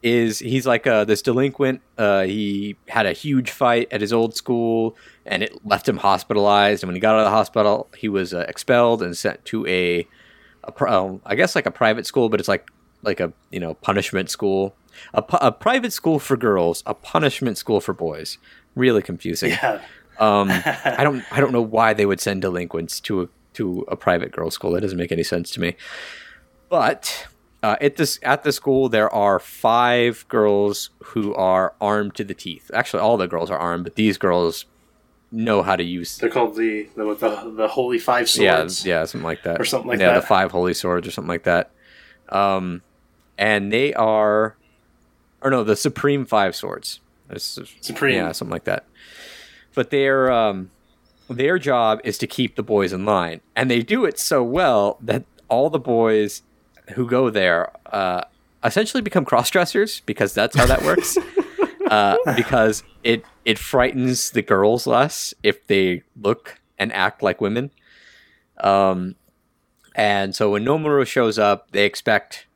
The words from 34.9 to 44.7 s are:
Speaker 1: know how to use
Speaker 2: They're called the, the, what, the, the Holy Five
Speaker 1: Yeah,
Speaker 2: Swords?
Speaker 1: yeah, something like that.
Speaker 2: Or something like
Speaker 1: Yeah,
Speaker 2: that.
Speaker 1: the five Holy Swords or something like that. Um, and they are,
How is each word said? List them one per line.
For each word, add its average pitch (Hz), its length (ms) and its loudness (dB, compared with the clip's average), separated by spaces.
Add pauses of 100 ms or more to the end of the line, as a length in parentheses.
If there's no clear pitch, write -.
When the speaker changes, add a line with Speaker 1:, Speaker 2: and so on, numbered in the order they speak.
Speaker 1:
know 110 300 0
how 92 140 0
to 87 80 -2
use 87 340 -8
Speaker 2:
They're 117 120 -2
called 113 260 -2
the, 107 400 -4
the, 110 100 -6
what, 104 140 -4
the, 107 340 -6
the 110 140 0
Holy 123 300 -2
Five 123 360 0
Speaker 1:
Yeah, 92 240 4
Speaker 2:
Swords? 90 280 -4
Speaker 1:
yeah, 82 180 0
something 80 220 -10
like 80 160 -6
that. 85 180 -4
Speaker 2:
Or 113 40 -2
something 120 260 -4
like 110 100 0
Speaker 1:
Yeah, 92 120 6
Speaker 2:
that. 90 100 4
Speaker 1:
the - 40 -10
five 95 260 2
Holy 90 200 0
Swords 90 360 -2
or - 20 -12
something 76 180 -10
like 85 160 -6
that. 90 260 0 (600)
Um, 95 500 0 (560)
and 104 360 0
they 131 220 0
are, 107 640 2 (840)